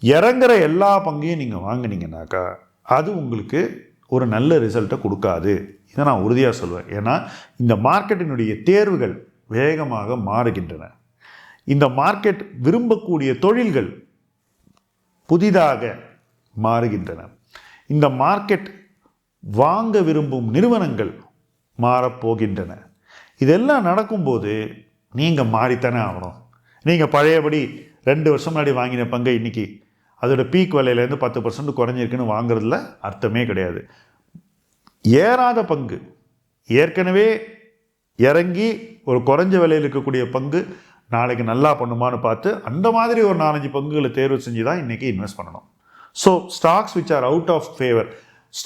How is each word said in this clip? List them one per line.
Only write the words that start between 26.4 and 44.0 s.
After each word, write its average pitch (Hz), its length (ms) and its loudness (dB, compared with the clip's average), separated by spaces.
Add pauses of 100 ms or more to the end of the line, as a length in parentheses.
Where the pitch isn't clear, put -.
நீங்க 160 240 2
பழையபடி 151 760 2 (240)
ரெண்டு 151 260 2
வருஷம் 160 260 -2
முன்னாடி 147 120 0
வாங்கின 123 400 -2
பங்கை 123 260 0
இன்னைக்கு 110 540 -6 (340)
அதோட 127 220 2
பீக் 175 300 2
விலையிலேருந்து 127 420 2
பத்து 123 240 -4
பர்சன்ட் 135 360 -6
குறைஞ்சிருக்குன்னு 123 580 -2
வாங்குறதுல 117 640 -4
அர்த்தமே 110 460 -4
கிடையாது. 92 400 -6 (1200)
ஏறாத 226 540 4
பங்கு, 143 540 -8 (500)
ஏற்கனவே 185 720 2 (760)
இறங்கி 175 880 2
ஒரு 127 140 2
குறைஞ்ச 160 400 2
விலையில் 156 320 2
இருக்கக்கூடிய 127 400 -2
பங்கு 143 460 -4 (320)
நாளைக்கு 120 360 0
நல்லா 139 360 2
பண்ணுமான்னு 120 400 -2
பார்த்து, 151 420 -2
அந்த 175 280 -2
மாதிரி 226 300 2
ஒரு 196 180 2
நாலஞ்சு 151 320 -2
பங்குகளை 143 400 -2